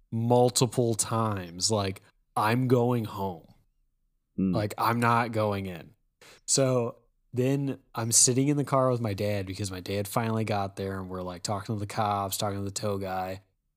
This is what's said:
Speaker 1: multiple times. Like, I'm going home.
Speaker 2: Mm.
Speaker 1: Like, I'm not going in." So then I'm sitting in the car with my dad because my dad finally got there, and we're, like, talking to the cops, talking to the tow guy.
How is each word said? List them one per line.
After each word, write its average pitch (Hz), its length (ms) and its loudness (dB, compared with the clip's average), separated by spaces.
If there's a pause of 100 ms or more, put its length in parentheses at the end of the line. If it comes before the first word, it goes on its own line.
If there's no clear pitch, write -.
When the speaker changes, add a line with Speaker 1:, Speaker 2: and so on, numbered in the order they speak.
(120)
Speaker 1:
multiple 120 840 4
times. 98 760 -2
Like, 98 320 0 (360)
I'm 117 320 2
going 123 340 4
home. 98 440 -6 (920)
Speaker 2:
Mm. 92 160 2
Speaker 1:
Like, 107 220 0
I'm 117 240 0
not 117 320 4
going 104 320 0
in." 90 240 -10 (560)
So 127 520 0 (360)
then 135 460 0 (140)
I'm 113 200 -2
sitting 131 340 4
in 147 80 2
the 143 80 0
car 131 260 4
with 120 120 0
my 107 120 0
dad 101 320 -2
because 95 240 -6
my 92 120 -8
dad 101 260 -4
finally 110 380 -2
got 101 320 -2
there, 95 220 -6
and 92 100 -8
we're, 92 120 -8
like, 90 220 -10
talking 107 320 -4
to 101 40 -4
the 101 80 -6
cops, 101 500 -2
talking 98 220 -4
to 101 40 -4
the 101 80 -6
tow 101 260 -4
guy. 92 440 -6 (360)